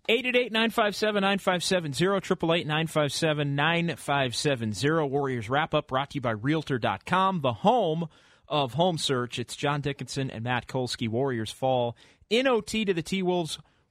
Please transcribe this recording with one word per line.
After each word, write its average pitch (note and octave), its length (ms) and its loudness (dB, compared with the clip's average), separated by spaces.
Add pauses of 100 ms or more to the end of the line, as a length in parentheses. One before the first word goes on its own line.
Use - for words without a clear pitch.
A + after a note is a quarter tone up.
Eight A#3+ 160 2
eight B3 100 0
eight, B3 160 0
nine A3+ 200 0
five G#3 240 2
seven, G#3+ 260 0
nine G3 160 2
five F3+ 260 0
seven E3+ 300 0
zero, F#3 260 2
triple E3+ 340 0
eight, E3+ 120 0
nine D#3 220 0
five D3+ 260 0
seven, D3 420 0
nine E3 420 2
five C#3 380 0
seven A#2 380 0
zero. D3 320 2
Warriors C3 440 -2
Wrap D3 240 0
Up D3+ 140 0
brought C3+ 240 -2
to - 40 -6
you C#3 60 -6
by A#2+ 100 0
Realtor C3+ 480 0
dot G#2 260 -2
com, F#3+ 360 2
the C3 120 2
home E3+ 540 2 (400)
of C#3 260 -2
home E3+ 240 2
search. B2 400 -2
It's - 200 -6
John D3 240 0
Dickinson C#3 500 -4
and A2+ 140 -8
Matt B2 220 -2
Kolsky. B2 420 -2
Warriors A#2 420 -2
fall B2 460 0 (320)
in B3 180 4
O A#3+ 140 4
T A3 240 -2
to F#3+ 80 2
the E3 80 -2
T-Wolves. F3+ 580 -2 (320)